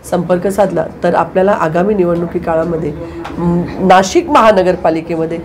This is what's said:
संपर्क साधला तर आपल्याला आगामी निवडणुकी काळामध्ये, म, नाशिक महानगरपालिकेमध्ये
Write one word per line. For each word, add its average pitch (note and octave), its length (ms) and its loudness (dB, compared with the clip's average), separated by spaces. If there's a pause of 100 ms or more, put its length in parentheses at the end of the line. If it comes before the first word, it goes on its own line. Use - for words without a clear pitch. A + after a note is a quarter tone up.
(120)
संपर्क F3+ 360 0
साधला G3 380 0 (180)
तर E3+ 120 2
आपल्याला F#3 360 2
आगामी F3 420 2
निवडणुकी F3 460 0
काळामध्ये, D#3+ 540 -2 (440)
म, F3 260 0 (160)
नाशिक F#3+ 500 2
महानगरपालिकेमध्ये E3+ 1160 0